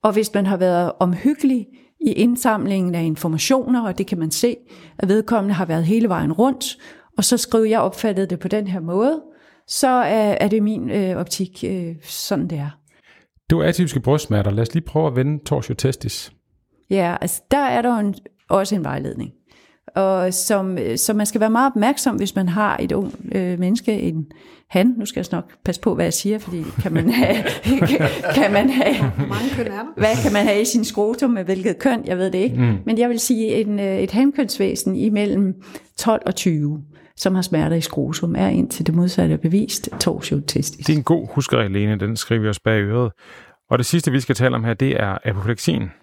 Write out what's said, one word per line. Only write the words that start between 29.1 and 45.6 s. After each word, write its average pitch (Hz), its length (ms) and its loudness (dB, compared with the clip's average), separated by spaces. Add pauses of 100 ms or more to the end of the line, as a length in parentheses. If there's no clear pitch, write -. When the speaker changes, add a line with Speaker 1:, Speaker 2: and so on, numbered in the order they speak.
Speaker 3:
Hvor 139 100 -2
mange 226 300 -2
køn 233 100 -4
er 208 40 -6
der? 208 140 -10 (120)
Speaker 1:
hvad 220 260 2
kan 294 100 2
man 226 140 2
have 208 140 2
i 233 40 2
sin 233 200 0
skrotum 233 460 0
med 196 140 -2
hvilket 190 340 -2
køn? 254 280 0
Jeg 180 120 -2
ved 185 120 0
det 185 80 -2
ikke. 123 180 0
Speaker 2:
Mm. 117 200 2 (100)
Speaker 1:
Men 226 120 0
jeg 240 100 2
vil 233 120 -2
sige, 220 340 0
en, 202 260 0
øh, 196 180 0
et 196 120 -2
hankønsvæsen 214 880 0
imellem 202 580 0 (440)
tolv - 280 0
og 185 80 -2
tyve, 151 460 -2 (360)
som 190 180 0
har 185 80 0
smerter 160 340 0
i 165 40 2
skrotum, 156 580 -4
er 190 100 2
indtil 180 380 0
det 160 80 0
modsatte 175 400 2
er 151 40 -2
bevist 190 500 0 (120)
torsiotestis. - 840 -2
Speaker 2:
Det 156 60 4
er 151 40 4
en 143 60 2
god 160 320 2
huskeregel, 117 360 0
Lene. 104 280 0
Den 104 180 -2
skriver 113 260 0
vi 107 60 0
også 101 160 -2
bag 110 180 4
øret. 113 300 0 (580)
Og 123 80 4
det 123 80 0
sidste, 165 240 0
vi 131 100 2
skal 127 140 0
tale 123 220 2
om 113 80 -2
her, 117 100 0
det 135 260 0
er 98 240 -2
apopleksien. 110 580 -2 (200)